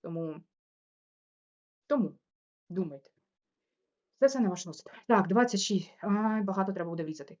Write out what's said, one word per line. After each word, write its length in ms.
Тому, 400
тому 300
думайте. 400
Це 60
все 140
на 100
ваш 180
розсуд. 240
Так, 200
двадцять 320
шість. 420
Ай, 400
багато 320
треба 160
буде 140
врізати. 380